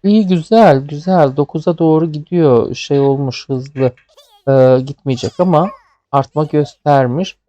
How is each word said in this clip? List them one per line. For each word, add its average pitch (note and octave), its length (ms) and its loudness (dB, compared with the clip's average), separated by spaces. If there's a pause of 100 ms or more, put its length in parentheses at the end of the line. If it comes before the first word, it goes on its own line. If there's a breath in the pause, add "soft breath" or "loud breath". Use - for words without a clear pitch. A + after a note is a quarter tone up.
İyi, G#3 240 2
güzel, F3 600 2
güzel. D3 500 -2
Dokuza D#3+ 400 -4
doğru D#3+ 340 0
gidiyor. D3+ 640 0
Şey - 240 -4
olmuş, C#3 500 -2
hızlı. C3 420 -4 (560)
E, C3 380 4
gitmeyecek C3+ 540 -8
ama F3+ 300 0 (420)
artma D3 320 -4
göstermiş. C#3+ 960 -2 (120)